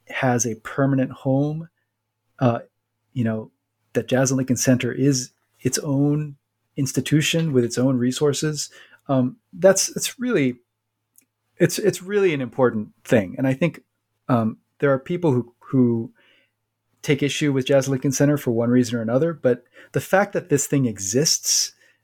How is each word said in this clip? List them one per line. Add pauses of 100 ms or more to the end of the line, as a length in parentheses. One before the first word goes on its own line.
has
a
permanent
home, (720)
uh, (520)
you
know, (420)
that
Jazz
at
Lincoln
Center
is (280)
its
own (400)
institution
with
its
own
resources, (360)
um, (140)
that's,
it's
really, (1000)
it's,
it's
really
an
important (140)
thing.
And
I
think, (460)
um, (220)
there
are
people
who,
who (920)
take
issue
with
Jazz
at
Lincoln
Center
for
one
reason
or
another,
but (280)
the
fact
that
this
thing
exists, (300)